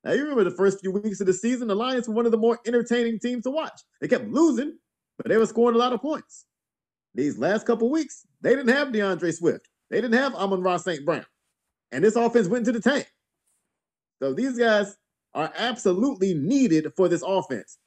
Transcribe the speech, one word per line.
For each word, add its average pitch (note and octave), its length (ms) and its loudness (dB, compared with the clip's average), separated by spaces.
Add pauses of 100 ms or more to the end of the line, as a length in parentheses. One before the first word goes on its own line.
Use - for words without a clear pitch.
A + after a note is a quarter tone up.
Now, A#2 80 -4
you A3+ 100 0
remember C#4 220 0
the F3 120 -2
first F#3+ 240 2
few F#3+ 120 -6
weeks G#3 280 -4
of G3+ 60 -4
the F#3 80 2
season, A#3+ 340 -4
the G3 80 0
Lions B3 320 -2
were A3 60 -6
one A#3 140 0
of A3+ 40 2
the A3 60 2
more A3+ 300 2
entertaining A#3 520 0
teams A#3+ 260 -4
to B3+ 40 -2
watch. D4 320 -8 (180)
They - 80 -6
kept - 220 0
losing, D4 480 2 (400)
but - 100 -10
they G3 100 4
were A3 100 4
scoring A#3 280 2
a A#3 40 6
lot B3 120 2
of A3+ 100 -4
points. - 440 -8 (720)
These B2 240 -2
last F#3+ 260 -2
couple A#3 240 0
weeks, D#4 380 -4 (140)
they - 100 0
didn't C4 240 2
have C#4+ 140 0
DeAndre F#3 440 -2
Swift. E3 340 -2 (220)
They F3 120 0
didn't A#3+ 180 2
have C4+ 160 -2
Amon-Ra F#3 420 0
Saint D#3+ 260 -6
Brown. D3 220 -2 (680)
And C3+ 100 0
this A3 140 4
offense A#3 320 2
went A#3 180 -2
into A#3+ 100 0
the A3+ 120 0
tank. C#4 200 -2 (1120)
So C3+ 120 -2
these B3 240 -2
guys G#3+ 400 2 (360)
are D3+ 220 -4
absolutely G3 800 0
needed D#3+ 640 2
for F#3 100 4
this E3 180 0
offense. E3+ 600 -4